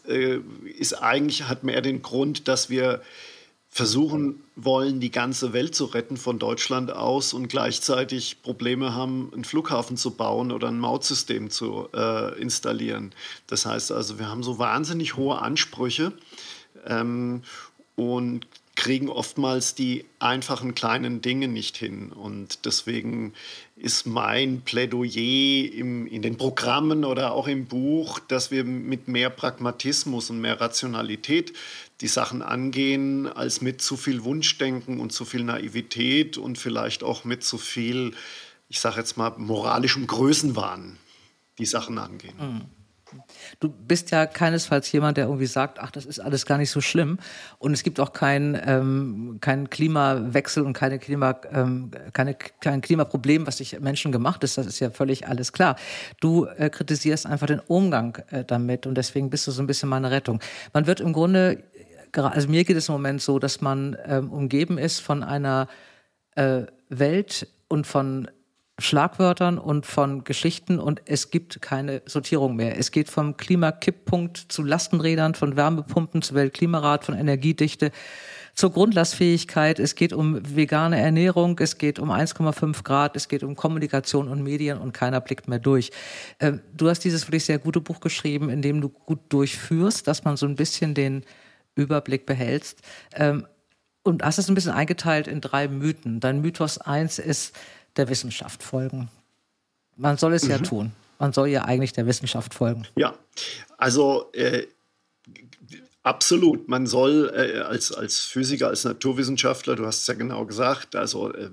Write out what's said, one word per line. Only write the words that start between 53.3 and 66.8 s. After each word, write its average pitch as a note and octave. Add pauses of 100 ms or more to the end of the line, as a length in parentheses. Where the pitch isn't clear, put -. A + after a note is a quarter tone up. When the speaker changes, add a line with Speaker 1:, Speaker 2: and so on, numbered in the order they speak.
Speaker 2:
was C3+
durch -
Menschen C#3
gemacht B2+
ist. -
Das B2
ist -
ja B2
völlig C3+
alles B2+
klar. E3 (460)
Du, E3
äh, -
kritisierst D3+
einfach D3
den D3
Umgang, D#3
äh, B2+
damit B2
und C3+
deswegen C3+
bist C#3+
du -
so B2+
ein C#3+
bisschen C#3
meine C3
Rettung. A#2+ (340)
Man D3
wird C#3
im E3
Grunde, F#3 (480)
gra-, C#3+
also C#3+
mir E3
geht F3+
es D#3+
im D#3+
Moment C#3
so, C3+
dass C#3
man, C#3 (100)
ähm, C#3
umgeben D3
ist E3
von C#3+
einer, C3+ (720)
äh, C3 (260)